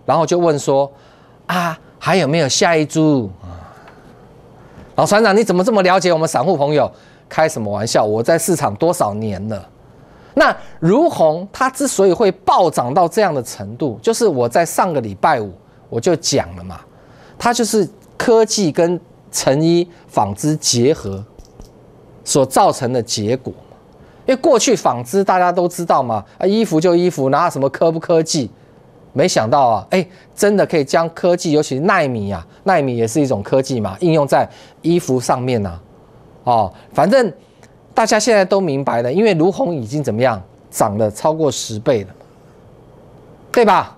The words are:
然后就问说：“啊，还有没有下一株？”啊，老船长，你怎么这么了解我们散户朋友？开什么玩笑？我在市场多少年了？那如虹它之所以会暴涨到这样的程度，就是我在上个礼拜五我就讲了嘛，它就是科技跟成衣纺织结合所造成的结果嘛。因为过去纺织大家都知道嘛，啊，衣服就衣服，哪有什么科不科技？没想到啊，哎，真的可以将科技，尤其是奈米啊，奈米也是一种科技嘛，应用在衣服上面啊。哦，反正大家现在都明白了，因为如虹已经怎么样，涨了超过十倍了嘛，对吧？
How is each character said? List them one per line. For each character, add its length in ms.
然 100
后 80
就 140
问 200
说 320
：“啊， 300
还 180
有 100
没 120
有 100
下 260
一 120
株？” 420
啊， 160
老 100
船 180
长， 140
你 80
怎 100
么 80
这 80
么 120
了 180
解 100
我 60
们 100
散 160
户 140
朋 160
友？ 180
开 180
什 140
么 100
玩 160
笑？ 160
我 200
在 160
市 180
场 200
多 140
少 220
年 380
了？ 180
那 240
如 300
虹 420
它 160
之 180
所 200
以 60
会 200
暴 380
涨 240
到 120
这 140
样 140
的 80
程 340
度， 240
就 140
是 120
我 220
在 160
上 260
个 120
礼 120
拜 280
五 100
我 100
就 160
讲 400
了 80
嘛， 160
它 140
就 100
是 240
科 260
技 300
跟 260
成 320
衣 240
纺 260
织 220
结 380
合 280
所 220
造 260
成 220
的 100
结 340
果 160
嘛。 240
因 80
为 20
过 220
去 180
纺 260
织 220
大 140
家 120
都 160
知 180
道 180
嘛， 200
啊， 80
衣 180
服 160
就 140
衣 140
服， 220
哪 140
有 60
什 100
么 100
科 200
不 80
科 240
技？ 280
没 140
想 220
到 200
啊， 220
哎， 160
真 220
的 100
可 100
以 80
将 260
科 240
技， 180
尤 100
其 140
是 60
奈 240
米 240
啊， 160
奈 180
米 140
也 120
是 120
一 60
种 160
科 200
技 180
嘛， 200
应 120
用 140
在 220
衣 160
服 200
上 220
面 240
啊。 160
哦， 280
反 180
正 220
大 140
家 140
现 160
在 80
都 160
明 240
白 180
了， 100
因 120
为 80
如 180
虹 240
已 100
经 180
怎 120
么 80
样， 180
涨 260
了 140
超 220
过 180
十 300
倍 220
了 60
嘛， 180
对 140
吧？ 340